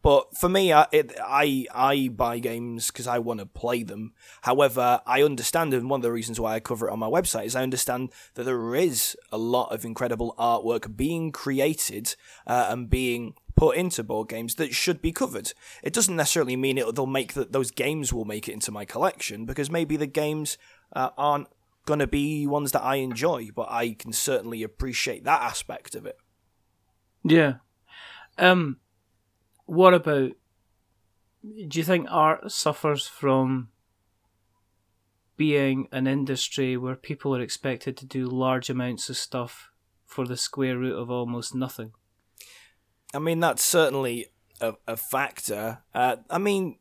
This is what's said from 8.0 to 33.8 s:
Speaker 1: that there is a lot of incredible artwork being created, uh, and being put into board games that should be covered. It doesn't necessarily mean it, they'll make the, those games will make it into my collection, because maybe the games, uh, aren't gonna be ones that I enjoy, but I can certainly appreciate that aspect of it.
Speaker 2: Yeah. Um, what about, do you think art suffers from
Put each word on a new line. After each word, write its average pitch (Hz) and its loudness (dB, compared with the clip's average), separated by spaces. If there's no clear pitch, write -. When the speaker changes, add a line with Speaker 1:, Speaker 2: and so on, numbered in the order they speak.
Speaker 1:
that 123 -8
there 120 -2
is 143 0
a 107 -4
lot 120 0
of 107 -6
incredible 117 -4
artwork 113 0
being 160 -2
created, 135 -2
uh, 120 2
and 120 -6
being 120 0
put 151 6
into 175 -2
board 107 -4
games 117 -6
that 156 -2
should - 0
be 165 2
covered. 135 -4
It - -4
doesn't 202 2
necessarily 143 2
mean 131 0
it, 117 -2
they'll 131 -2
make 135 -2
the, 139 -2
those 135 -2
games 143 -2
will 117 -4
make 104 -8
it - -8
into 104 -6
my 104 -10
collection, 113 -4
because 139 -4
maybe 160 -2
the 147 -2
games, 151 -2
uh, 131 -2
aren't 143 0
gonna 151 0
be 147 -2
ones 143 0
that 139 0
I 131 0
enjoy, 127 -2
but 113 -4
I 117 -2
can 113 -12
certainly 117 -2
appreciate 123 -4
that 143 4
aspect - -6
of 147 -12
it. - -12
Speaker 2:
Yeah. 151 6
Um, 180 4
what 180 8
about, 151 2
do 208 -10
you 165 0
think 170 2
art 156 4
suffers 147 0
from 131 2